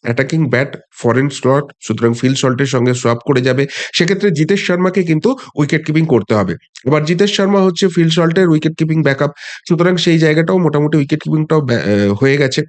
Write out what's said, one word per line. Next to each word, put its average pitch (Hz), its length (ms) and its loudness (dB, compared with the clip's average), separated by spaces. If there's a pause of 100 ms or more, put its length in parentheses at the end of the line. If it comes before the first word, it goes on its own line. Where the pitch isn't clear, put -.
অ্যাটাকিং 135 460 -2
ব্যাট, 127 280 -2 (240)
ফরেন 143 280 2
স্লট, 131 340 0 (200)
সুতরাং 117 300 0
ফিল 131 220 0
সল্টের 131 300 0
সঙ্গে 123 280 0
সোয়াপ 120 320 0
করে 135 160 2
যাবে। 131 300 0
সেক্ষেত্রে 190 600 -2
জিতেশ 160 360 0
শর্মাকে 185 360 0
কিন্তু 165 320 0 (200)
উইকেট 151 300 -2
কিপিং 156 200 0
করতে 117 300 2
হবে। 95 200 0 (300)
এবার 147 200 0
জিতেশ 180 260 0
শর্মা 202 300 2
হচ্ছে 190 260 0
ফিল 170 220 2
সল্টের 165 400 2
উইকেট 160 280 2
কিপিং 156 260 0
ব্যাকআপ, 139 280 0 (380)
সুতরাং 175 280 2
সেই 165 220 2
জায়গাটাও 160 380 2
মোটামুটি 151 400 0
উইকেট 156 240 -2
কিপিংটাও 156 400 0
ব্যা-, 120 200 -2
আহ, 101 320 0
হয়ে 135 240 0
গেছে। 139 320 0